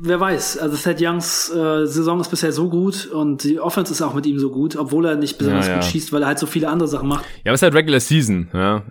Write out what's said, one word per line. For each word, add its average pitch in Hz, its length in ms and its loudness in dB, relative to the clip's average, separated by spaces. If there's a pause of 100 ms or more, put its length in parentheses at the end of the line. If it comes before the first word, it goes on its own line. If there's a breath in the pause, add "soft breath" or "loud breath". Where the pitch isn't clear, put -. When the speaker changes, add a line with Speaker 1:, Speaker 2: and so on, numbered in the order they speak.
Speaker 1:
wer 175 180 0
weiß. 180 400 -2
Also 151 180 -2
Thad 165 240 0
Youngs, 170 520 -2
äh, 156 320 2
Saison 160 360 0
ist 165 80 -4
bisher 165 220 0
so 160 180 0
gut 190 380 0
und 147 360 -2
die 151 160 2
Offense - 320 -2
ist - 100 -4
auch 143 120 -2
mit 139 120 -2
ihm 143 140 0
so 135 120 0
gut, 151 240 -2
obwohl 151 300 0
er 156 100 0
nicht 147 220 -2
besonders 190 300 0
Speaker 2:
Ja, 90 80 0
Speaker 1:
gut 127 80 0
Speaker 2:
ja. 175 60 0
Speaker 1:
schießt, 165 240 -4
weil 147 100 2
er 139 40 0
halt 147 120 -2
so 156 60 -2
viele 156 240 -2
andere 165 180 0
Sachen 135 220 -2
macht. 143 160 -4 (180 loud breath)
Speaker 2:
Ja, 107 80 0
aber - 20 4
es 135 60 2
ist - 40 4
halt 165 120 6
Regular 156 240 4
Season, 113 540 2
ja. 101 380 2